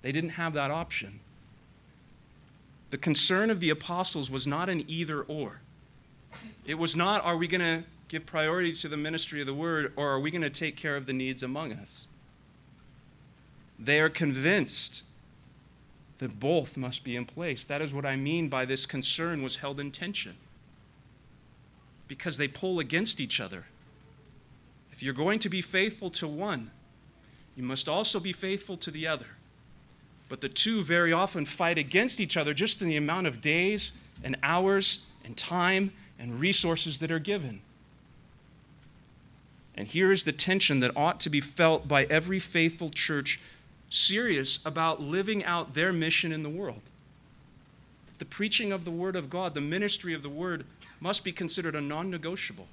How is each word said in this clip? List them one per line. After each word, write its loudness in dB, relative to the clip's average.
They -2
didn't 0
have -2
that 0
option. -4
The -6
concern 6
of 0
the 4
apostles -2
was -4
not -2
an -2
either -4
or. -6
It -4
was 2
not, 4
"Are 2
we 0
gonna 0
give -8
priority 0
to -6
the -4
ministry -4
of -4
the -4
word, -2
or 0
are 2
we -2
gonna -2
take -6
care -4
of -6
the -2
needs -4
among -6
us?" -12
They 2
are 6
convinced 0
that -8
both 0
must -6
be -6
in -6
place. -6
That -6
is -6
what -6
I 0
mean 0
by -2
this -2
concern -2
was -4
held -6
in -6
tension, -8
because -6
they 0
pull -2
against 0
each -2
other. -10
If -18
you're -2
going 2
to -2
be -2
faithful -2
to -4
one, -6
you -8
must -2
also 2
be -4
faithful -6
to -6
the -6
other. -4
But -10
the -4
two 2
very 4
often 2
fight 0
against 2
each 0
other 2
just 2
in 0
the 2
amount 2
of -2
days 2
and -4
hours 4
and -10
time 2
and -6
resources 2
that -2
are 0
given. -4
And -6
here 6
is 4
the 2
tension 4
that 2
ought 2
to -2
be 4
felt 4
by 6
every 2
faithful 0
church 0
serious 4
about 0
living 0
out -2
their 2
mission 2
in -4
the -6
world. -8
The -10
preaching -2
of -4
the -6
word -2
of -4
God, -4
the -4
ministry -2
of -8
the -8
word, -4
must 0
be -4
considered -4
a -2
non-negotiable. -6